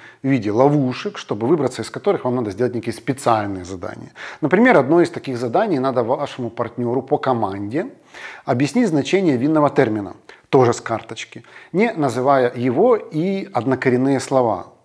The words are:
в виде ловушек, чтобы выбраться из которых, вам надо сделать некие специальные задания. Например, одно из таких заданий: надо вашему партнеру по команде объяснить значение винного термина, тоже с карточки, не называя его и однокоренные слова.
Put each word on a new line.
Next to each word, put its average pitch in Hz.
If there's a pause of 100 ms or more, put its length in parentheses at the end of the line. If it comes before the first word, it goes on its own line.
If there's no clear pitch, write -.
(220)
в 135
виде 110
ловушек, 139
чтобы 110
выбраться 135
из 110
которых, 170
вам 127
надо 117
сделать 110
некие 113
специальные 107
задания. 92 (300)
Например, 185
одно 151
из 170
таких 127
заданий: 147
надо 127
вашему 127
партнеру 123
по 143
команде 110 (580)
объяснить 143
значение 160
винного 147
термина, 107 (340)
тоже 123
с -
карточки, - (300)
не 214
называя 131
его 131
и 190
однокоренные 131
слова. 117 (180)